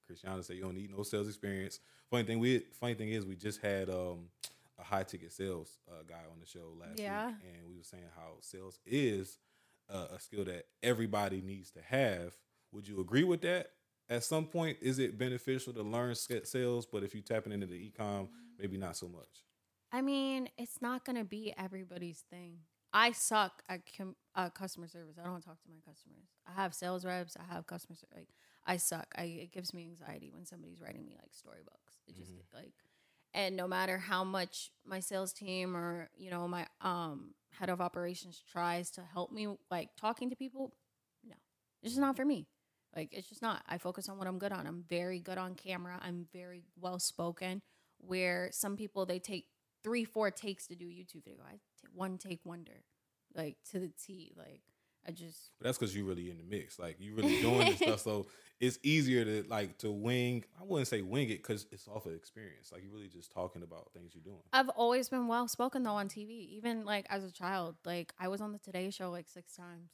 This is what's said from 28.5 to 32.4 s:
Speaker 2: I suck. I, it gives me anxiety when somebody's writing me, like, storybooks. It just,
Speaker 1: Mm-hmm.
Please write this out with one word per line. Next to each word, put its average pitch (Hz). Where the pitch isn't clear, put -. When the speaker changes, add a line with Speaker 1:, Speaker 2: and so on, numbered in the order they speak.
Speaker 2:
I 180
suck. -
I, 175
it 170
gives 180
me 175
anxiety 165
when 175
somebody's 170
writing -
me, -
like, -
storybooks. -
It -
just, 92
Speaker 1:
Mm-hmm. 90